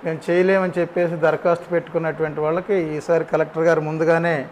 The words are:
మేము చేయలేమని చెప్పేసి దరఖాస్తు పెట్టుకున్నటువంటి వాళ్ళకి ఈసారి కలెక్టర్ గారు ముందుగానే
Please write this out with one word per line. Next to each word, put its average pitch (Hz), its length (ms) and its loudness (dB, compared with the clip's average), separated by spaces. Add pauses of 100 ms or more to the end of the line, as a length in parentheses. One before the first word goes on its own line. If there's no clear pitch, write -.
మేము 160 140 -4 (120)
చేయలేమని 185 480 2
చెప్పేసి 170 380 -2
దరఖాస్తు 160 520 0
పెట్టుకున్నటువంటి 160 720 -2
వాళ్ళకి 175 340 0
ఈసారి 160 500 0
కలెక్టర్ 156 380 -2
గారు 160 180 4
ముందుగానే 160 720 0